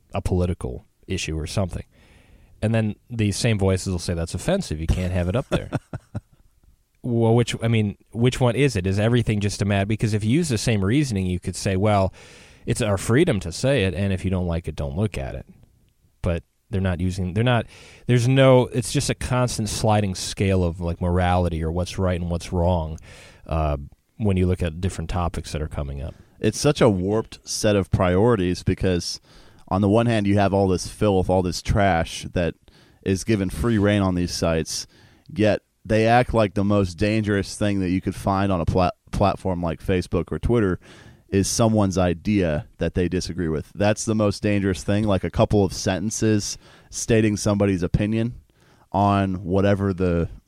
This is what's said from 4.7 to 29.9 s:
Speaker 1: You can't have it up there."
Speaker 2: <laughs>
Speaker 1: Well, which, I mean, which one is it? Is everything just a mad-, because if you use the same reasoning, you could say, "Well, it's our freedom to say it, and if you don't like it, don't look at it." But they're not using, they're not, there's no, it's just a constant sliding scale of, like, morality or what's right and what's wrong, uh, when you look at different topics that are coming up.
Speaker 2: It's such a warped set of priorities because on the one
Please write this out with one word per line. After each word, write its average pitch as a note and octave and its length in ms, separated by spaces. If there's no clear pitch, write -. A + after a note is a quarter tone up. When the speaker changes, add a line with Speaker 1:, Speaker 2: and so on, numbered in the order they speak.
Speaker 1:
You D#2+ 60
can't F2+ 260
have F2+ 160
it F2+ 60
up - 140
there." G2 260
Speaker 2:
<laughs> - 60
Speaker 1:
Well, A#2 360
which, A#2+ 260
I A#2 60
mean, G#2+ 280
which B2 300
one A#2+ 160
is C3 180
it? F2+ 100
Is F#2+ 140
everything A2+ 400
just G2+ 240
a - 20
mad-, G2 220
because A2 280
if G#2 100
you A2 60
use D#3+ 180
the A#2 100
same G#2+ 260
reasoning, A2+ 420
you F2+ 120
could F2+ 160
say, G2 220
"Well, G2 360
it's A#2+ 160
our G#2 160
freedom A#2 420
to E2 120
say C3 320
it, F#2+ 100
and G2 180
if F#2 120
you F#2 80
don't F2+ 160
like E2 180
it, D#2 80
don't C#2+ 220
look G#2 200
at C2 200
it." - 100
But F2 200
they're F#2+ 100
not F2+ 200
using, F2+ 340
they're A2 100
not, A#2+ 220
there's A#2+ 180
no, C3 400
it's - 260
just D3 160
a A#2 60
constant B2 540
sliding G#2 480
scale F#2+ 480
of, E2+ 160
like, E2+ 200
morality F2+ 600
or D#2+ 80
what's F2 280
right F#2 220
and F2 100
what's E2+ 220
wrong, E2+ 460
uh, D2+ 300
when G2+ 200
you F2+ 100
look F2+ 160
at E2+ 180
different F2+ 280
topics - 440
that D2+ 100
are D2+ 60
coming C#2 340
up. - 120
Speaker 2:
It's - 180
such - 220
a C3 100
warped G2+ 480
set G#2 280
of F#2+ 160
priorities F#2 720
because F#2 560
on F#2+ 140
the G2+ 60
one A2+ 180